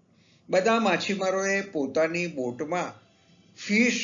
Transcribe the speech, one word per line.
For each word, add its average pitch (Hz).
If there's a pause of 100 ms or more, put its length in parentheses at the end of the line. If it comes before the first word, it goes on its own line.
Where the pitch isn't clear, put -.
(480)
બધા 190
માછીમારોએ 190
પોતાની 160
બોટમાં 135 (640)
ફિશ 233